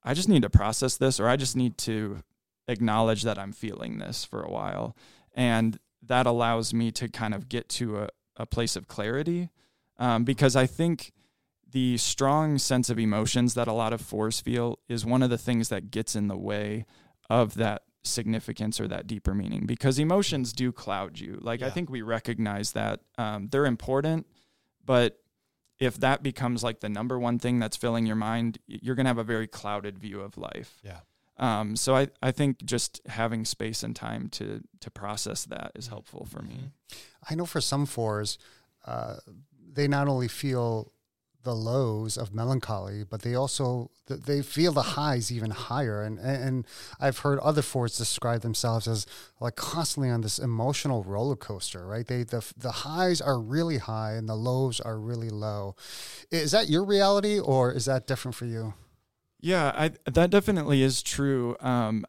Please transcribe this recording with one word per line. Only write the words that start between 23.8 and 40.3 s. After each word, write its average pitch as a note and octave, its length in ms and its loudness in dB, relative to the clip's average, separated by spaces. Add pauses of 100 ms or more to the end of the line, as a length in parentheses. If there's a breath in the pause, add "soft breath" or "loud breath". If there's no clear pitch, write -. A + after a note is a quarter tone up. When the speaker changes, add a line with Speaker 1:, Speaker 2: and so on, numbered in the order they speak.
Speaker 1:
but A#2+ 360 4 (600)
if B2 180 2
that C3+ 240 2
becomes, B2 400 -2
like, A#2 160 -4
the G#2+ 100 -6
number A#2+ 300 -4
one A#2+ 220 0
thing B2 180 2
that's A2 180 -2
filling A#2 300 0
your A2 80 0
mind, A2+ 440 0 (100)
y-, G#2+ 120 -12
you're B2+ 140 -2
gonna C3 140 2
have A#2+ 100 2
a A2+ 60 -2
very A2 240 -2
clouded G#2 500 -8
view G2 220 -10
of G2+ 180 -12
life. - 460 -12
Speaker 2:
Yeah. F2 160 -14 (380)
Speaker 1:
Um, A2 360 0
so C3 220 4
I, C3+ 120 4 (140)
I C3 80 2
think C#3 340 0
just - 420 -2
having A2+ 380 -2
space A2 380 -4
and A2+ 140 -6
time A2+ 360 -8
to, G#2+ 300 -8 (160)
to - 140 -16
process G#2+ 540 -6
that - 280 -12
is B2 120 -14
Speaker 2:
Mm-hmm. A2+ 80 -14
Speaker 1:
helpful - 320 -16
for - 160 -14
me. - 120 -12
Speaker 2:
Mm-hmm. - 440 -16 (320 loud breath)
I D#3 40 -2
know E3+ 120 -2
for D3+ 140 -2
some C#3+ 260 0
fours, G#2+ 520 -2 (480 soft breath)
uh, A#1 300 -8 (560)
they C#3+ 160 0
not C#3+ 180 2
only B2+ 220 2
feel A#2 640 -2 (500)